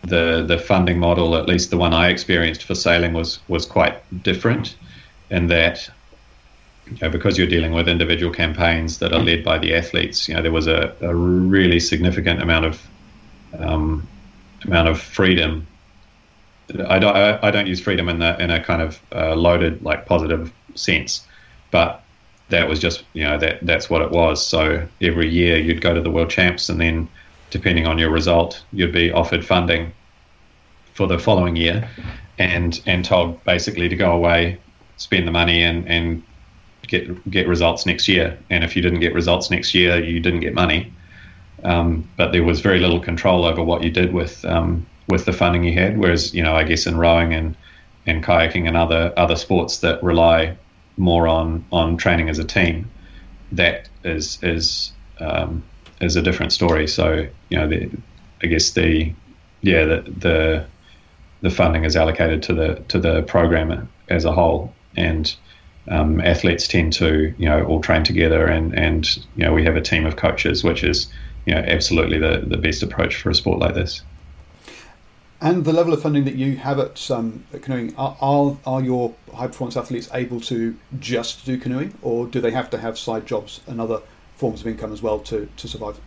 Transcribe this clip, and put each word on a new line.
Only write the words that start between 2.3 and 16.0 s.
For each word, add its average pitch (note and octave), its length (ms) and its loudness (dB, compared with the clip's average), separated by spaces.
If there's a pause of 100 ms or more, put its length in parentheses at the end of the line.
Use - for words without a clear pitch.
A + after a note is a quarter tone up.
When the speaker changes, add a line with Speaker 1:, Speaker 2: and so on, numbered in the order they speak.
Speaker 1:
for F#2 100 -6
sailing, E2+ 380 2
was, E2 260 -4 (100)
was E2+ 180 -2
quite D#2+ 280 0 (280)
different A2+ 540 -2 (540)
in F2+ 180 0
that, E2+ 400 2 (1000)
you - 160 -14
know, D#2+ 60 -2
because E2+ 300 0
you're F2+ 80 4
dealing E2 260 2
with E2+ 140 2
individual E2+ 460 0
campaigns E2 680 0
that - 140 -2
are E2 80 2
led E2 240 2
by E2 140 2
the E2 160 -2
athletes, E2+ 520 -2
you D#2+ 80 -6
know, D#2+ 80 -2
there E2 100 0
was D#2+ 140 0
a, D#2+ 360 0
a E2+ 120 -2
really F2+ 640 4
significant E2+ 640 0
amount E2 220 2
of, D#2 180 -4 (760)
um, D#2+ 500 -2 (560)
amount E2 240 2
of D#2+ 120 0
freedom. D#2+ 680 0 (1200)